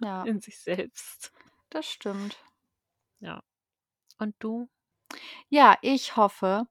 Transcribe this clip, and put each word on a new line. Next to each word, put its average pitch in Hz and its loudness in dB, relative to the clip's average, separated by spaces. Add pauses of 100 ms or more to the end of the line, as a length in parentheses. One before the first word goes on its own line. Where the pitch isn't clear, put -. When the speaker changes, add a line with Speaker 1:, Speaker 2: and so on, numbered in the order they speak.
Speaker 1:
Ja. 190 -6
Speaker 2:
in 214 -2
sich - -20
selbst. - -10 (400)
Speaker 1:
Das 311 -6
stimmt. 202 -8 (840)
Speaker 2:
Ja. - -12 (800)
Und 214 -6
du? 233 -8 (800)
Speaker 1:
Ja, 262 10
ich - 0
hoffe, 202 0